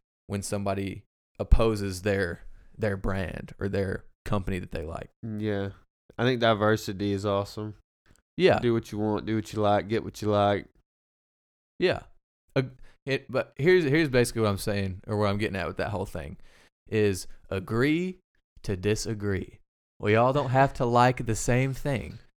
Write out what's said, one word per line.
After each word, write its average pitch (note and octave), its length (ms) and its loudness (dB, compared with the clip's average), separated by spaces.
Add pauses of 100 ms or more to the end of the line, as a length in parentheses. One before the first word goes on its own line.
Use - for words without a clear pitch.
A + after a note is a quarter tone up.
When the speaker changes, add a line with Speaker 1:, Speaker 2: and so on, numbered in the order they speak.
(280)
Speaker 1:
when G2+ 140 -4
somebody G2 600 -4 (360)
opposes G2+ 600 4
their, F#2+ 400 -2 (360)
their G2+ 200 -2
brand - 640 -6
or G2+ 100 -4
their F#2+ 340 -4 (220)
company G2 320 -2
that - 140 -10
they E2 120 -6
like. - 260 -10 (280)
Speaker 2:
Yeah. G2+ 320 -2 (480)
I A2+ 60 0
think B2+ 160 2
diversity G#2+ 720 2
is G2 140 -2
awesome. G#2 500 -4 (600)
Speaker 1:
Yeah. E3 220 4
Speaker 2:
Do A#2+ 140 2
what A2+ 180 -2
you G#2+ 80 -8
want, G#2+ 260 0
do A2 100 0
what G#2+ 180 -4
you G#2+ 60 -2
like, G2+ 300 2
get A2 140 -2
what - 180 -12
you G#2 80 -2
like. G2+ 380 2 (1120)
Speaker 1:
Yeah. F3 220 0 (540)
Ag-, C3 160 0 (340)
it, C3+ 260 -4
but A#2+ 260 -2
here's, F3+ 260 6
here's D3 260 2
basically A#2+ 340 2
what G#2+ 60 4
I'm G2 80 0
saying G2 500 -4
or G#2+ 100 -2
what G#2 100 2
I'm G2+ 100 0
getting G2+ 200 -2
at E2+ 100 -4
with F#2 100 -8
that - 120 -2
whole G2+ 160 -4
thing D#2 320 -10 (520)
is G#2 380 2 (220)
agree C3+ 680 0 (460)
to G#2 140 -2
disagree. G#2 840 -4 (400)
We G#2 160 2
all B2 180 6
don't C3+ 160 0
have C3 260 4
to C3+ 100 0
like B2 400 4
the A2 100 -2
same C3 380 0
thing, B2+ 460 -6 (180)